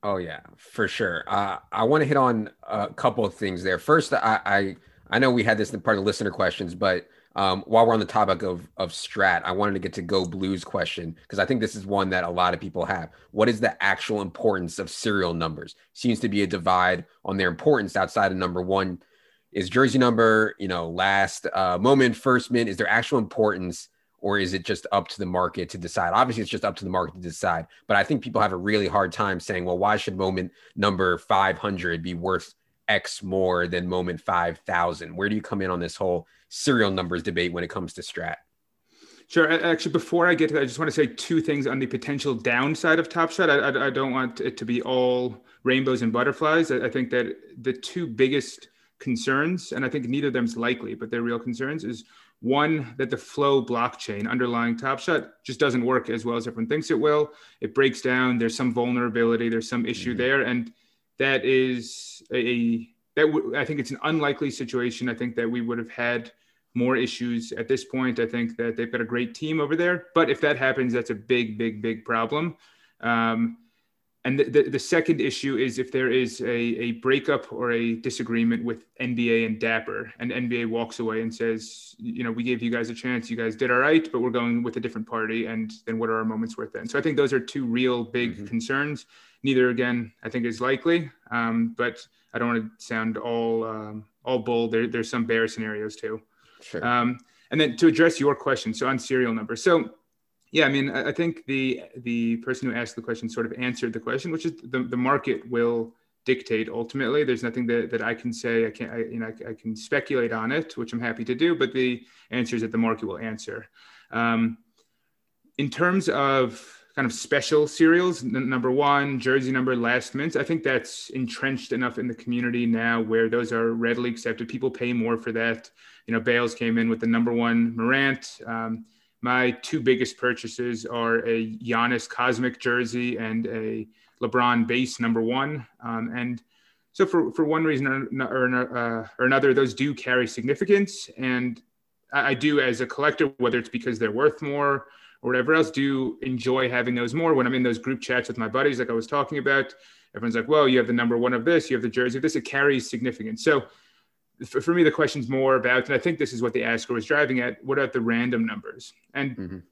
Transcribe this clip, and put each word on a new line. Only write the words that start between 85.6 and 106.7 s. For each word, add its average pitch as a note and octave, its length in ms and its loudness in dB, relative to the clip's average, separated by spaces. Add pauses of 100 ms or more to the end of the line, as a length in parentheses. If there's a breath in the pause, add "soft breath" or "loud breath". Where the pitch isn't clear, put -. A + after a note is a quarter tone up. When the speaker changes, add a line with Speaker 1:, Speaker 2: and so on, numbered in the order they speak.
Speaker 2:
then A2+ 140 -4
what A2+ 100 0
are A2 80 0
our A2 80 0
moments A2 320 -4
worth A2 160 -8
then? - 140 -10
So C#3+ 120 0
I - 20 -2
think D3+ 140 0
those C#3 160 4
are C3+ 80 2
two B2+ 260 -6
real A#2+ 380 0
big A#2+ 320 -2
Speaker 1:
Mm-hmm. G2+ 100 -12
Speaker 2:
concerns. C3+ 600 -4 (360 soft breath)
Neither, B2+ 280 4
again, A#2+ 420 -2 (100)
I A#2 60 -10
think A#2 180 -4
is A2+ 140 -4
likely, C#3 500 0 (220)
um, A#2 460 0
but A#2+ 280 -2 (280)
I A#2 60 -4
don't A#2+ 100 0
wanna A2+ 280 -2
sound A2+ 400 -4
all, A#2 460 -2
um, G#2+ 400 -10 (220)
all C3 140 0
bull. A#2 280 0
There, A2+ 180 2
there's A2+ 240 -2
some A#2+ 140 0
bear A2+ 240 2
scenarios G#2+ 480 -6
too. A2 260 -8 (400 soft breath)
Speaker 1:
Sure. - 240 -8
Speaker 2:
Um, B2 340 2 (320 soft breath)
and D3+ 100 0
then B2 160 2
to E3 100 8
address E3 320 6
your C#3 160 4
question, B2 380 -2
so C3 120 -2
on C3 140 0
serial B2+ 340 0
number. A2+ 220 -4
So, D#3+ 360 4 (600)
yeah, D3+ 140 4
I C3+ 40 4
mean, C#3 200 0
I, D3 200 -2
I - 40 -4
think E3+ 320 -2
the, C3 380 -2 (140)
the A#2 400 0
person B2+ 320 -4
who G#2+ 60 -4
asked A#2 220 -6
the A2+ 40 -10
question A2+ 280 -6
sort A2+ 160 -4
of A2+ 80 -8
answered B2 400 -4
the A#2 80 -6
question, C3+ 300 -4
which D#3+ 140 -6
is E3 160 -4
the, B2+ 220 -4
the A#2+ 140 -4
market C3 520 0
will A#2 440 0 (320)
dictate A2+ 420 0
ultimately. B2+ 560 -2